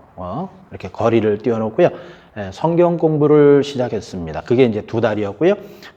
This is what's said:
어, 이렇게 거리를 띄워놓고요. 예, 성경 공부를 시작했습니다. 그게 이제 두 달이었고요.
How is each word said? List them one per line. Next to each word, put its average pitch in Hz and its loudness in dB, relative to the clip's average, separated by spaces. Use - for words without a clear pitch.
어, 92 -10
이렇게 - -14
거리를 110 0
띄워놓고요. 113 0
예, 101 -10
성경 170 0
공부를 147 4
시작했습니다. 101 -8
그게 123 2
이제 107 0
두 - -6
달이었고요. 107 -2